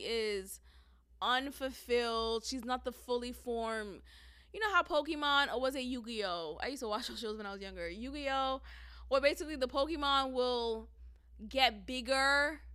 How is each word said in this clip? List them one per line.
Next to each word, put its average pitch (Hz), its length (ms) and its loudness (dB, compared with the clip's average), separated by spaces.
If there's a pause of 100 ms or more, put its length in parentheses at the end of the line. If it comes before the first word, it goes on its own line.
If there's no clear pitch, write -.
is 214 540 -2 (600)
unfulfilled. 240 1200 0
She's 262 180 -6
not 247 220 -4
the 247 60 -2
fully 247 400 -4
formed. 226 720 -4 (520)
You 403 60 -10
know 427 120 0
how 349 120 8
Pokemon, 294 720 4
or 226 60 0
was 262 160 2
it 269 60 0
Yu-Gi-Oh? 214 800 -4
I - 60 -2
used 269 140 -6
to 240 60 -2
watch 220 200 0
those 226 120 -6
shows 214 180 -4
when 214 80 -8
I 196 60 -6
was 196 100 -10
younger. 190 280 -6
Yu-Gi-Oh, 269 720 -2 (480)
where 269 120 6
basically 302 340 2
the 262 120 0
Pokemon 277 640 2
will 240 580 0 (600)
get 226 380 4
bigger. 269 720 2 (140)